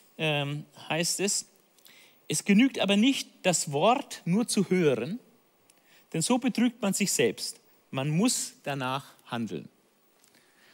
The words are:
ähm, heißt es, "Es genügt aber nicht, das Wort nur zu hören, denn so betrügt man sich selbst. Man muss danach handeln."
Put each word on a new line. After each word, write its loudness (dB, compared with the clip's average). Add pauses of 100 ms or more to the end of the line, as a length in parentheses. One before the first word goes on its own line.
(180)
ähm, -4 (240)
heißt -2
es, -4 (800)
"Es -4
genügt 4
aber 2
nicht, 2 (140)
das 0
Wort 0
nur 0
zu 0
hören, 0 (920)
denn -2
so 2
betrügt 0
man 0
sich -2
selbst. -2 (300)
Man -4
muss 0 (100)
danach -6 (200)
handeln." -8 (1040)